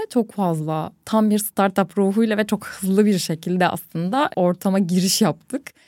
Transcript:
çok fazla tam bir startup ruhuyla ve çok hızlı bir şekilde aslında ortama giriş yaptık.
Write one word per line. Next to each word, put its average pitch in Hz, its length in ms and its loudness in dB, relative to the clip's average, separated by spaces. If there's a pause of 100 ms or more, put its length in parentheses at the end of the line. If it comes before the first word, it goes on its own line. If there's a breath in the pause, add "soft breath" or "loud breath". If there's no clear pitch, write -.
(100)
çok 226 220 -10
fazla 160 600 -2 (120)
tam 220 260 2
bir 214 80 2
startup 196 600 0
ruhuyla 208 380 2
ve 214 100 0
çok 208 200 -4
hızlı 196 400 0
bir 202 120 4
şekilde 175 500 0
aslında 185 680 -4
ortama 180 420 2
giriş 185 440 2
yaptık. - 480 -4 (180 soft breath)